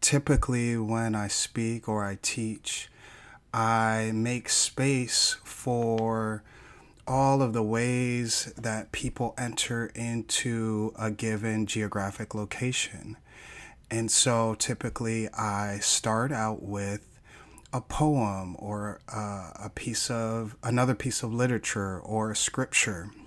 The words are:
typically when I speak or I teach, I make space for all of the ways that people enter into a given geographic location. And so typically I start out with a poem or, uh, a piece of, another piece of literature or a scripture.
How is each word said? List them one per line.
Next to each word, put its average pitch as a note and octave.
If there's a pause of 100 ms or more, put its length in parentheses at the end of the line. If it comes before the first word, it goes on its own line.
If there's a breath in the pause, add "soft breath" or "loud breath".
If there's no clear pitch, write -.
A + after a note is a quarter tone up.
typically B2
when A2+
I G#2
speak A2+
or G#2+
I G2
teach, - (600 loud breath)
I A2+
make A#2+
space -
for A2+ (640 loud breath)
all C3+
of A#2
the A2+
ways A#2+
that A2
people A#2+
enter A#2 (100)
into A2+
a A2
given A2
geographic G#2
location. G#2+ (800 loud breath)
And A2+
so A2+
typically A2+
I G2+
start A2+
out A2
with G2+ (640 loud breath)
a B2+
poem G#2
or, G#2
uh, G2+ (120)
a G#2+
piece -
of, A2+
another B2
piece -
of A2+
literature A2
or G#2+
a G#2
scripture. - (160)